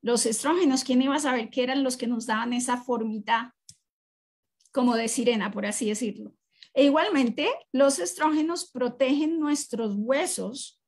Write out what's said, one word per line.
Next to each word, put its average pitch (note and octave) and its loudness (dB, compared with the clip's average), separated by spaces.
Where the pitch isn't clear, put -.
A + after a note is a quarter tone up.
Los A#3 2
estrógenos, C4+ 2
¿quién B3+ 2
iba C4+ 2
a D4+ 0
saber B3+ -2
que B3+ -2
eran C4+ 0
los B3+ -2
que A3+ -6
nos A3+ -2
daban A#3 -2
esa B3 -2
formita A3+ -2
como A#3+ 2
de A3+ 0
sirena, A3 0
por G3+ -6
así G#3+ -4
decirlo? G#3+ -6
E C#4+ 6
igualmente, D4 2
los C#4 4
estrógenos D#4 -2
protegen C4+ 0
nuestros A#3+ -2
huesos A#3+ -4